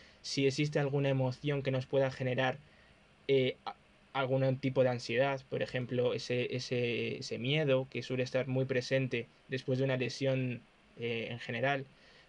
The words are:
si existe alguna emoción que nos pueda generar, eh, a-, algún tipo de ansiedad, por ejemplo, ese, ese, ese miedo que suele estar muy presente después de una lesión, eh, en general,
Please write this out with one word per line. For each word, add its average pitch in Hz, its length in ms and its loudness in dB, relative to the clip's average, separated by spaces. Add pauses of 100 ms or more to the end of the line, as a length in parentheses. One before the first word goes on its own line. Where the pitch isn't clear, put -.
(220)
si - 240 0
existe 147 340 2
alguna 139 300 2
emoción 135 540 0
que 135 80 0
nos 131 140 -2
pueda 135 260 2
generar, 127 460 0 (720)
eh, 131 280 4 (100)
a-, - 100 -8 (380)
algún 131 440 2
tipo 131 260 4
de 127 60 6
ansiedad, 123 600 0
por 127 140 -4
ejemplo, 123 500 0
ese, 123 420 -2
ese, 120 600 -2
ese 110 220 -8
miedo 135 500 2
que - 140 -6
suele 127 200 -2
estar 127 240 -2
muy 131 180 0
presente 127 600 0 (220)
después 131 320 -2
de 135 60 2
una 131 120 0
lesión, 131 640 -2 (380)
eh, 117 320 -4
en 120 80 -8
general, 135 460 -2 (440)